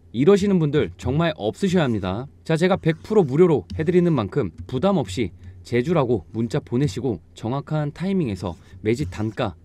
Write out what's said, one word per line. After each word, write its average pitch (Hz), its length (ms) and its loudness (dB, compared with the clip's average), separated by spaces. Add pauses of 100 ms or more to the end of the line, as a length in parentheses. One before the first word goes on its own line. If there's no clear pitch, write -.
(120)
이러시는 190 460 4
분들 143 380 0
정말 156 400 0
없으셔야 165 480 0
합니다. 107 420 -2 (160)
자, 165 140 -2
제가 185 200 2
백 160 260 -2
프로 214 220 2
무료로 143 420 4 (120)
해드리는 175 320 2
만큼 110 400 -2 (160)
부담 185 300 0
없이 98 360 -2 (320)
제주라고 123 680 0
문자 117 280 -2
보내시고 123 600 -2 (140)
정확한 143 580 -4
타이밍에서 139 640 -4 (240)
매집 107 300 -2
단가 110 440 -4 (100)